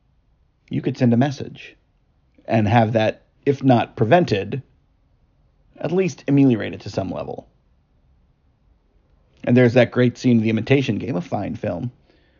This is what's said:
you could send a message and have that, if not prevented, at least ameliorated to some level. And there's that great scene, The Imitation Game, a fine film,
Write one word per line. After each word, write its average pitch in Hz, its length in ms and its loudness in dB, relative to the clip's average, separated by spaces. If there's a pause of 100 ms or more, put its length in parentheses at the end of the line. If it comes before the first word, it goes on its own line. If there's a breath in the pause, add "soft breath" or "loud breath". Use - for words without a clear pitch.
(680)
you 131 120 -6
could 131 160 -4
send 120 160 2
a 113 40 2
message - 580 -4 (720)
and 110 200 0
have 113 260 2
that, 110 300 0 (220)
if 139 180 0
not 120 320 2
prevented, 113 640 0 (1160)
at 151 140 -8
least 180 360 -4
ameliorated 117 540 2
to - 80 -12
some 95 200 -6
level. - 380 -12 (2000)
And 120 120 2
there's 123 200 4
that 120 160 4
great 123 260 -2
scene, 120 240 2
The 110 80 -2
Imitation 110 480 0
Game, 98 180 -8
a 175 60 -6
fine 95 340 -8
film, 101 360 -8 (480)